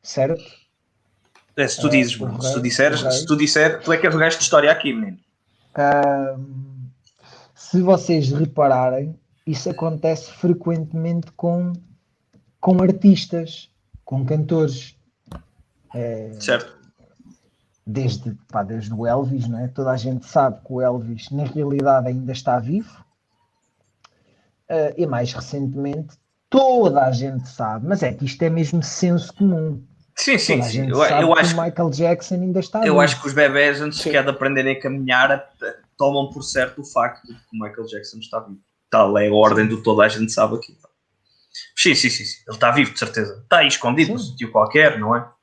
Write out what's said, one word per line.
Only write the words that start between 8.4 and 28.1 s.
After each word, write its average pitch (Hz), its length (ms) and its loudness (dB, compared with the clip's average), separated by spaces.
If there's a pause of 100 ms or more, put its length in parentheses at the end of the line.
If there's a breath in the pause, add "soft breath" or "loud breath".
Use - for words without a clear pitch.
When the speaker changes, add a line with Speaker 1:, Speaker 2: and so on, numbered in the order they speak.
Speaker 1:
isso 151 240 -6
acontece 160 600 -4
frequentemente 170 1000 -2
com, 175 400 -2 (880)
com 185 220 4
artistas, 180 880 2 (340)
com 131 200 -4
cantores. 156 720 -2 (1000)
Eh, 110 460 -8
Speaker 2:
Certo. - 340 -2 (1120)
Speaker 1:
desde, 107 480 -4 (140)
pá, 107 140 -4
desde 110 320 -8
o 113 120 -4
Elvis, 131 400 0
não 117 120 -4
é? 123 100 -6
Toda 131 240 -4
a 131 40 0
gente 123 300 -6
sabe 135 380 2
que - 80 -14
o 127 80 -4
Elvis, 117 500 -4
na 143 140 -4
realidade, 135 640 0
ainda 127 240 -6
está 123 260 -2
vivo. 156 460 -6 (1600)
Eh, 156 300 -2
e 170 80 0
mais 123 260 -4
recentemente, 143 840 -8 (320)
toda 240 560 4
a 131 80 2
gente 131 360 -4
sabe, 110 380 -6
mas 190 160 -2
é 123 100 -2